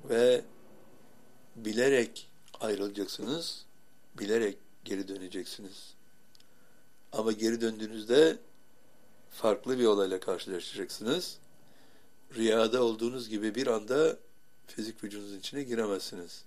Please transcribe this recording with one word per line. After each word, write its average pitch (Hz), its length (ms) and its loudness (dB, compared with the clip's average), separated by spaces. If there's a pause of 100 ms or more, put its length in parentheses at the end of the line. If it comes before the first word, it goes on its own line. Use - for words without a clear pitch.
Ve 123 360 6 (1080)
bilerek 117 720 2 (300)
ayrılacaksınız, 104 1040 -4 (540)
bilerek 104 380 2 (260)
geri 98 240 -4
döneceksiniz. 92 880 -10 (1160)
Ama 110 200 2
geri 110 300 0
döndüğünüzde 110 760 4 (920)
farklı 120 500 0
bir 120 60 6
olayla 98 340 4
karşılaşacaksınız. 98 1160 -4 (1000)
Rüyada 113 480 4
olduğunuz 117 460 0
gibi 107 260 -2
bir 131 120 0
anda 123 500 2 (500)
fizik 113 360 -8
vücudunuzun 101 360 -10
içine 139 240 -6
giremezsiniz. 104 840 -4